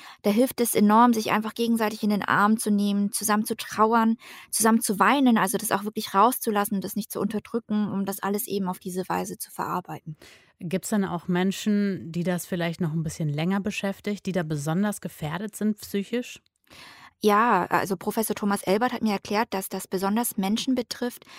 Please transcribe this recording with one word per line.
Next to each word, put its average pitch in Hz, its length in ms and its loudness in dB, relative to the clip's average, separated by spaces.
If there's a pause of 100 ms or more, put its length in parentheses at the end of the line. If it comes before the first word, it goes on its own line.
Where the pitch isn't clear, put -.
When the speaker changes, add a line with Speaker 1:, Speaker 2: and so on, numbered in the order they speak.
(220)
Speaker 1:
Da 208 80 2
hilft 240 320 2
es 240 140 0
enorm, 220 380 6
sich 220 180 -2
einfach 214 240 -2
gegenseitig 226 480 0
in 208 80 2
den 208 100 0
Arm 208 360 4
zu 214 120 -2
nehmen, 202 420 2
zusammen 214 340 0
zu 220 100 -4
trauern, 226 640 2 (340)
zusammen 226 300 4
zu 196 180 0
weinen, 233 400 6
also 190 180 2
das 214 140 -2
auch 202 140 0
wirklich 214 280 -8
rauszulassen 208 600 2
und 185 80 -2
das - 120 -6
nicht 208 160 -6
zu - 80 -6
unterdrücken, 214 720 -2
um 196 140 -2
das 196 160 -6
alles 202 260 -2
eben 196 200 -2
auf 185 100 -4
diese 185 320 -6
Weise 180 300 -4
zu - 100 -12
verarbeiten. - 680 -8 (420)
Speaker 2:
Gibt's 180 300 -4
denn 202 160 0
auch 170 220 -6
Menschen, 190 840 0
die 170 120 -4
das 175 220 -2
vielleicht 170 360 -4
noch 156 120 -2
ein 165 100 -2
bisschen 156 260 -4
länger 175 320 0
beschäftigt, 202 640 -6
die 185 60 -4
da 180 100 0
besonders 160 580 -2
gefährdet 175 540 -8
sind 208 220 -2
psychisch? - 640 -6 (800)
Speaker 1:
Ja, 208 520 4
also 180 260 0
Professor 214 380 -2
Thomas 202 260 -2
Elbert 226 320 0
hat 233 80 -8
mir 220 120 0
erklärt, 208 360 -2
dass 190 200 -6
das 190 180 -8
besonders 196 500 0
Menschen 214 380 0
betrifft, - 500 -6 (140)